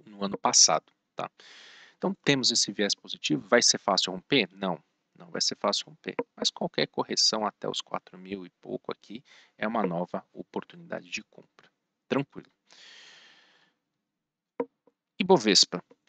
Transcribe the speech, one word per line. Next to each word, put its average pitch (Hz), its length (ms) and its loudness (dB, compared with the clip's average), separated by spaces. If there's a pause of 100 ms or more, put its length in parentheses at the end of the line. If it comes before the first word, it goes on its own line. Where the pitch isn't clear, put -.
no 101 180 -10
ano 98 140 -4
passado, - 540 4 (220)
tá? - 160 -10 (680)
"Então, 190 160 -2 (100)
temos 135 260 2
esse 110 220 0
viés 101 220 0
positivo. - 520 -6
Vai 120 160 6
ser - 160 4
fácil 92 340 0
romper?" 95 400 0
Não, 95 300 -6 (340)
não 87 140 -20
vai 90 100 -6
ser - 160 -2
fácil - 300 -2
romper. - 280 -12 (200)
Mas - 160 -2
qualquer - 360 -4
correção - 580 -2
até 101 240 -6
os 98 120 -4
quatro - 360 -10
mil 92 300 -12
e 87 40 -18 (100)
pouco - 300 -10
aqui - 320 -14 (360)
é 107 100 -4
uma 113 140 -2
nova 90 500 -4
oportunidade 87 800 -12
de 107 140 -8
compra. - 460 -20 (380)
Tranquilo. - 420 -4 (2750)
Ibovespa, 104 640 4 (240)